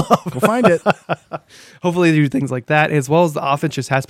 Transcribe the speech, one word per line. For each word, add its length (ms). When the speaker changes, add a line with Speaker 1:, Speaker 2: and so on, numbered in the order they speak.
Speaker 1:
Love." 220
Speaker 2:
Go 80
find 260
it. 160
Speaker 1:
<laughs> 1000
Hopefully 280
they 60
do 120
things 220
like 160
that, 240
as 180
well 140
as 120
the 180
offense 240
just 140
has 140
to 60